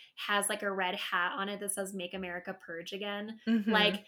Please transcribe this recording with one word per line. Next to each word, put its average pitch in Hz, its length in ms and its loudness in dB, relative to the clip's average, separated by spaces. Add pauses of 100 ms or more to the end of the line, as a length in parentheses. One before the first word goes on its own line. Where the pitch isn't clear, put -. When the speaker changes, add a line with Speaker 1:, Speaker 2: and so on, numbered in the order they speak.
(140)
Speaker 1:
has, 202 360 2
like, 208 120 -2
a 202 80 0
red 190 240 0
hat 180 420 0
on 196 120 -2
it 208 100 -4
that 202 140 -4
says, 196 220 -4
"Make 180 180 -6
America 180 520 -6
Purge 170 280 -10
Again." 208 560 -6
Speaker 2:
Mm-hmm. 220 240 4
Speaker 1:
Like, 208 360 6